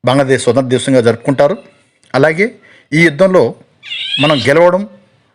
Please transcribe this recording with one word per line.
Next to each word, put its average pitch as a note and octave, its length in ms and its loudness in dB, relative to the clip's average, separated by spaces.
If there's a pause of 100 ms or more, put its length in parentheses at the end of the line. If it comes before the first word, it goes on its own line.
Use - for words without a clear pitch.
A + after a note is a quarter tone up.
బంగ్లాదేశ్ C3 360 0
స్వతంత్ర C3 260 0
దివసంగా B2+ 320 0
జరుపుకుంటారు. C#3+ 560 0 (580)
అలాగే D#3+ 400 -2 (380)
ఈ D#3+ 120 2
యుద్ధంలో D#3+ 500 2 (680)
మనం D3+ 180 0
గెలవడం, F3 500 0 (460)